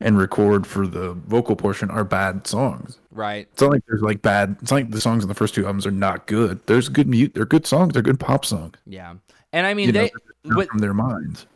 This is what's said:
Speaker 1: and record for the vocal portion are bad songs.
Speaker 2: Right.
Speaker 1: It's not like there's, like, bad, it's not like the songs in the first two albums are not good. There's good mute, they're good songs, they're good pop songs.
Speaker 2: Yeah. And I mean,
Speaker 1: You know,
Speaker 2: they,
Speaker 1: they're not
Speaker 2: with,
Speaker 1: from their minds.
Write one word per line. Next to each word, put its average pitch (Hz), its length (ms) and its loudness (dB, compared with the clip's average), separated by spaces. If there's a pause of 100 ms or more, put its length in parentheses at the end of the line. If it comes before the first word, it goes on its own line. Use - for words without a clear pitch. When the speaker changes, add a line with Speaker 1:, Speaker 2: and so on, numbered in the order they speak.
Speaker 1:
and 107 180 4
record 101 480 4
for 98 200 -2
the 90 260 -6
vocal 107 420 0
portion 101 360 -2
are 104 140 -2
bad 95 420 -2
songs. 107 520 -4 (140)
Speaker 2:
Right. 104 400 -8
Speaker 1:
It's 131 100 0
not 139 80 6
like 139 160 2
there's, 107 160 -2
like, 107 180 -2
bad, 101 400 2
it's 117 120 -4
not 139 60 2
like 117 120 -4
the 107 100 -6
songs 117 220 0
in 95 60 -4
the 101 60 -4
first 107 200 -2
two 101 100 0
albums 98 220 -4
are 101 60 -2
not 95 340 -2
good. 104 400 0
There's 123 220 4
good 139 180 2
mute, 123 280 2
they're 110 100 -2
good 156 240 2
songs, 160 240 4
they're 127 100 2
good 131 160 2
pop - 260 0
songs. 82 300 -6 (100)
Speaker 2:
Yeah. 92 300 -18 (380)
And 175 140 0
I 208 80 -2
mean, 202 120 0
Speaker 1:
You - 60 4
know, 208 80 4
Speaker 2:
they, 233 100 0
Speaker 1:
they're - 400 -18
not 165 80 2
Speaker 2:
with, 190 100 -2
Speaker 1:
from 107 120 -4
their 101 140 0
minds. 104 600 -4